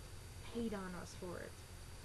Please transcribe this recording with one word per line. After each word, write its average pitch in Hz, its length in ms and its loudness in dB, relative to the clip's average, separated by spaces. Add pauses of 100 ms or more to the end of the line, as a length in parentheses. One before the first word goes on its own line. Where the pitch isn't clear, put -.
(540)
hate 226 200 6
on 190 260 2
us - 180 -2
for 180 200 0
it. - 120 -2 (540)